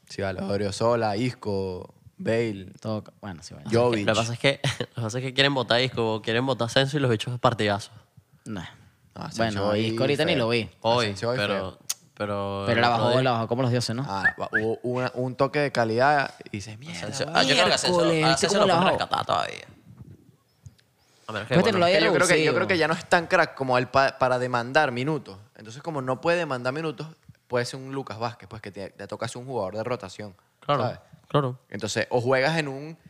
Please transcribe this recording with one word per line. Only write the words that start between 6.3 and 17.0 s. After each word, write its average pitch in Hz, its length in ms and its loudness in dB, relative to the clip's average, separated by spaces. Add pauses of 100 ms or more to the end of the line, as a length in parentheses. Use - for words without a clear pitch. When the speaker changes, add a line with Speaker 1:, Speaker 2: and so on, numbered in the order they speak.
Speaker 3:
votar 120 200 0
a - 20 -2
Asensio 135 320 0
y - 20 0
los 127 100 2
bichos 120 280 -2
partidazo. 110 520 2 (540)
Speaker 2:
Nah. 101 180 -8 (520)
Speaker 1:
No, - 80 -14
Asensio 107 380 -2
Speaker 2:
Bueno, 101 120 0
Speaker 1:
hoy 107 140 2
Speaker 2:
Isco 113 160 0
ahorita 143 220 2
ni 170 80 2
Speaker 1:
feo. 147 100 0
Speaker 2:
lo 113 60 0
vi. 113 200 0 (120)
Speaker 3:
Hoy, 117 260 2
Speaker 1:
Asensio 101 220 -4
hoy 123 80 0
Speaker 3:
pero, 101 160 0
Speaker 1:
feo. 95 240 -4 (380)
Speaker 3:
pero 101 500 -4
Speaker 2:
Pero 117 120 2
Speaker 3:
el 117 40 4
Speaker 2:
la 120 100 4
Speaker 3:
otro 113 120 2
Speaker 2:
bajó, - 100 4
Speaker 3:
día 127 100 4
Speaker 2:
la 131 80 2
bajó 113 160 0
como 120 160 0
los 120 80 2
dioses, 117 240 -2
¿no? 135 120 -4
Speaker 1:
Ah, - 320 0
va, - 120 -6
hubo 110 320 0
una, 123 320 -2
un 127 200 -2
toque 139 240 2
de 143 120 2
calidad 123 640 2 (120)
y - 60 -18
dices, 107 280 -8
"Mierda, 160 200 -12
Speaker 3:
Asensio, - 280 -6